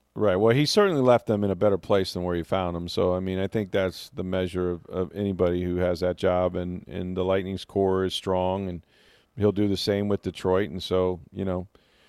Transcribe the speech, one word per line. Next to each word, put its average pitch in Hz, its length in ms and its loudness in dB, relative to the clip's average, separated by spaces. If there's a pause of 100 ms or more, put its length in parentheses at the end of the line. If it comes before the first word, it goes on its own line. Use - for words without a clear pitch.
(140)
Right. 104 220 2
Well, 113 180 4
he 147 100 2
certainly 175 380 2
left 123 240 4
them 104 180 2
in 101 60 2
a 98 60 0
better 98 220 2
place 95 360 0
than 90 100 -4
where 87 100 -2
he 85 80 0
found 90 320 -2
them. 85 140 -6
So, 90 260 0
I 92 60 -2
mean, 92 180 -4
I 95 80 -2
think 101 240 -4
that's 95 380 -2
the - 160 -8
measure 92 460 -2
of, 85 160 -8
of 90 280 -6
anybody 90 480 0
who 90 140 -2
has 90 240 0
that 90 160 0
job. 90 400 2
And, 90 320 -6
and 92 280 -8
the 92 80 0
Lightning's 95 400 -2
core 95 400 2
is 92 100 -2
strong, 92 540 -2
and 87 140 -10 (540)
he'll 104 160 2
do 101 160 2
the 98 80 0
same 101 320 0
with 101 140 0
Detroit. 92 480 0
And 90 120 -10
so, 92 380 0 (120)
you 95 120 -8
know, 92 240 -4 (400)